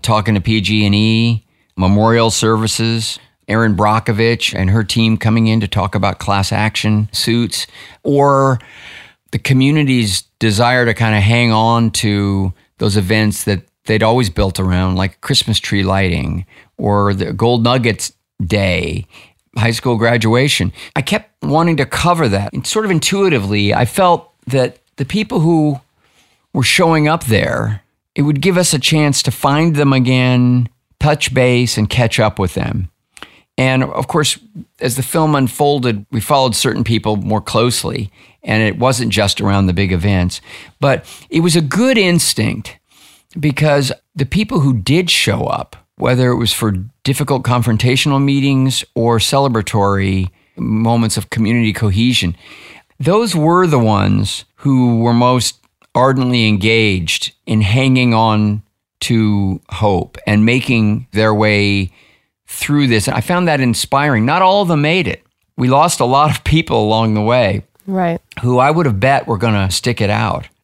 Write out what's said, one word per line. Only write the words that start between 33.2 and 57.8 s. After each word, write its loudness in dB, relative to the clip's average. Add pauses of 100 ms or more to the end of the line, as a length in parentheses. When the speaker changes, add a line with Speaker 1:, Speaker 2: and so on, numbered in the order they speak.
Speaker 1:
And 0
of -6
course, -2 (420)
as -4
the -6
film 0
unfolded, 0
we -2
followed 0
certain -2
people -2
more -2
closely, -2 (320)
and 0
it 0
wasn't 0
just -2
around 0
the 0
big 0
events. -2 (380)
But 0 (260)
it 0
was 2
a 2
good 0
instinct -2 (600)
because 0 (240)
the -2
people -2
who 2
did 0
show -2
up, -6 (220)
whether 2
it 0
was -2
for -2 (320)
difficult -2
confrontational 0
meetings 0 (100)
or 0
celebratory 0 (260)
moments 0
of -8
community 0
cohesion, 0 (640)
those 0
were 2
the 2
ones 0 (100)
who 2
were 2
most 2 (380)
ardently 2
engaged 0 (140)
in 2
hanging 2